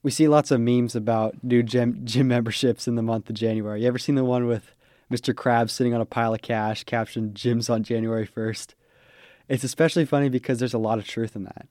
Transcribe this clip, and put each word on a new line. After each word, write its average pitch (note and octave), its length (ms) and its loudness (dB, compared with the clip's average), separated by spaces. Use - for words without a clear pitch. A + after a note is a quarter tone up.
We C3+ 120 -2
see D#3 160 4
lots D3 240 4
of B2 80 4
memes A#2+ 340 2
about A2 480 -2
new A#2+ 220 4
gym, A#2+ 400 0
gym B2+ 240 2
memberships A#2+ 580 0
in A#2+ 80 -2
the A#2 80 0
month A2+ 260 -2
of A2+ 60 -8
January. G#2+ 480 -2
You B2 60 2
ever B2 100 0
seen C#3+ 160 -2
the C3 100 2
one B2 220 2
with A#2 260 -4
Mister B2 240 -2
Krabs A#2 360 2
sitting B2 220 0
on A#2 80 0
a A2 60 -2
pile A#2 260 -2
of A2 80 -4
cash, G#2+ 440 -4
captioned A2 500 -4
"Gyms A#2+ 340 -2
on A2+ 140 0
January A2+ 420 -2
first"? - 520 -8
It's C3 160 -2
especially D#3+ 400 2
funny C#3+ 240 2
because B2+ 320 -2
there's B2 120 -2
a A#2+ 60 -2
lot A2 200 0
of G2+ 60 -8
truth A2+ 300 -6
in G2+ 80 -10
that. - 280 -14